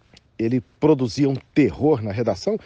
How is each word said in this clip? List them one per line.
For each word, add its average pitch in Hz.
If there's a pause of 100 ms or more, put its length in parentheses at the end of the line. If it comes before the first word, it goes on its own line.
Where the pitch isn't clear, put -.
(380)
Ele 117 (180)
produzia 139
um 135 (160)
terror 131
na 104
redação, 113